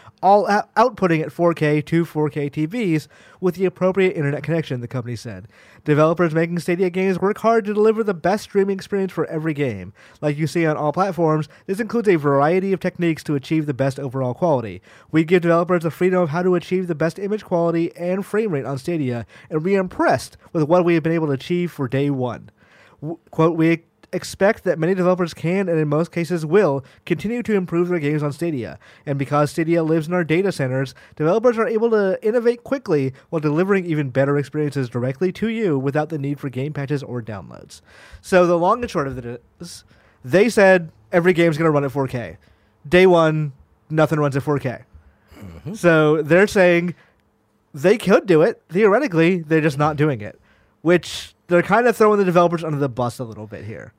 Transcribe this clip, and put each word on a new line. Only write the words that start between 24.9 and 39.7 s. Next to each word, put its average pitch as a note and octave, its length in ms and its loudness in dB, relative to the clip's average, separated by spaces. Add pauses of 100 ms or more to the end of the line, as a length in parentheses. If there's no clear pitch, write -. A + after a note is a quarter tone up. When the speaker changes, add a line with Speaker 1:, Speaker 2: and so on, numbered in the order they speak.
Speaker 1:
developers F3+ 400 0
can, F#3 360 -2
and E3 100 0
in D3+ 80 0
most D3+ 240 -2
cases E3+ 340 -4
will, D3 380 2 (220)
continue G#3+ 380 -4
to A3 100 -2
improve F3 340 0
their F3+ 120 -2
games D3 240 -2
on D3 80 -2
Stadia. C3 460 -6 (280)
And C#3+ 140 -4
because C#3+ 320 0
Stadia E3+ 320 0
lives D#3 240 0
in F3 60 -6
our F3+ 100 0
data E3+ 280 0
centers, C3 420 -4 (220)
developers A3 420 2
are A3+ 100 0
able A3+ 240 0
to G3+ 300 2
innovate A#3+ 420 0
quickly D3+ 500 -2 (160)
while E3 100 -4
delivering F3 460 0
even D3+ 240 -2
better C#3 280 0
experiences C#3+ 520 -4
directly C3 440 -4
to G#3 160 -4
you G#3+ 300 0
without C#3+ 300 -2
the E3 80 -6
need C#3+ 220 -6
for C#3+ 100 -8
game C3 240 -6
patches C#3+ 280 -4
or B2 200 -10
downloads." E2+ 580 -16 (420)
So F3+ 240 4
the F3 120 2
long G3 240 2
and A#3+ 100 -8
short C#3+ 160 -4
of C3 100 -10
it A#2+ 240 -12 (200)
is, - 220 -18 (400)